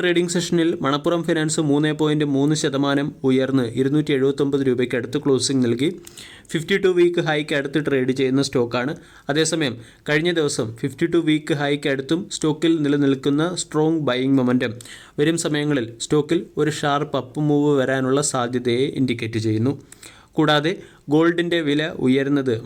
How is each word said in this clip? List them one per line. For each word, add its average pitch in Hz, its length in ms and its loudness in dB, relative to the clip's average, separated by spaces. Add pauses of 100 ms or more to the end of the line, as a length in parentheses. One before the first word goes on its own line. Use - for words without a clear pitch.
ട്രേഡിംഗ് 175 320 2
സെഷനിൽ 170 360 2 (160)
മണപ്പുറം 151 420 0
ഫിനാൻസ് 160 420 0
മൂന്നേ 151 320 2
പോയിന്റ് 151 240 2 (100)
മൂന്ന് 147 260 2
ശതമാനം 139 460 0 (200)
ഉയർന്ന് 131 380 2 (140)
ഇരുന്നൂറ്റി 147 380 0
എഴുപത്തൊമ്പത് 139 500 0
രൂപയ്ക്ക് 123 320 0
അടുത്ത് 120 240 -4
ക്ലോസിംഗ് 131 420 2
നൽകി. 120 240 0 (640)
ഫിഫ്റ്റി 165 320 -2
ടു 190 60 4 (100)
വീക്ക് 175 300 4
ഹൈക്ക് 151 300 -2
അടുത്ത് 139 280 -2
ട്രേഡ് 131 320 0
ചെയ്യുന്ന 135 300 2
സ്റ്റോക്കാണ്. 123 440 -2 (380)
അതേസമയം 156 440 0 (340)
കഴിഞ്ഞ 156 300 2
ദിവസം 139 300 -2 (120)
ഫിഫ്റ്റി 160 320 -2
ടു 170 160 4
വീക്ക് 156 340 0
ഹൈക്ക് 143 300 -2
അടുത്തും 139 280 -2 (160)
സ്റ്റോക്കിൽ 156 380 0 (100)
നിലനിൽക്കുന്ന 143 580 2 (200)
സ്ട്രോങ് 156 460 0
ബയിങ് 131 300 2
മൊമെന്റം 123 360 0 (460)
വരും 165 240 2
സമയങ്ങളിൽ 147 420 -2 (180)
സ്റ്റോക്കിൽ 151 360 0 (220)
ഒരു 151 180 0
ഷാർപ്പ് 147 420 -2
അപ്പ് 147 280 -4
മൂവ് 147 200 4 (100)
വരാനുള്ള 131 400 0 (120)
സാധ്യതയെ 123 520 0 (160)
ഇൻഡിക്കേറ്റ് 113 460 -2
ചെയ്യുന്നു. 110 260 0 (640)
കൂടാതെ 151 340 2 (400)
ഗോൾഡിൻ്റെ 170 460 2 (100)
വില 151 140 0 (240)
ഉയരുന്നത് 135 460 2 (140)